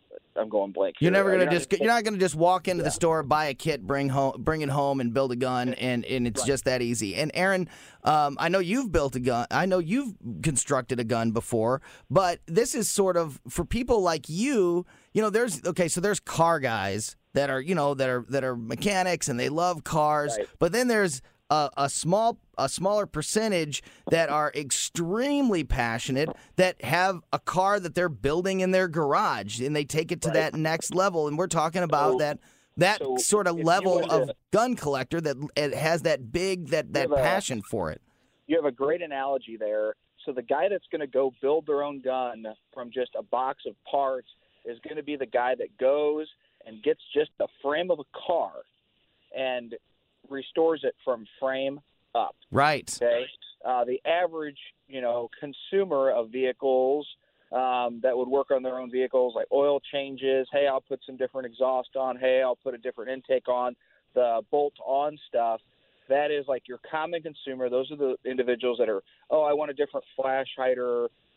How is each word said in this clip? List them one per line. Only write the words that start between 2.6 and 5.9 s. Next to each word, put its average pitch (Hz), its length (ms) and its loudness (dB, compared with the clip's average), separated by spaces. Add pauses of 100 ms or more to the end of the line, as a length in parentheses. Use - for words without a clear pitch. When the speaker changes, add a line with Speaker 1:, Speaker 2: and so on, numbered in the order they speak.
Speaker 2:
into 175 140 0
the 151 60 -2
Speaker 1:
Yeah. - 40 -2
Speaker 2:
store, 160 300 2
buy 151 240 2
a 139 80 -2
kit, 147 320 -4
bring 139 220 0
home, 135 300 0
bring 156 240 0
it 143 60 -2
home, 139 320 0
and 117 120 -2
build 135 200 0
a 120 40 -4
gun, 127 380 -2
and, 120 300 -2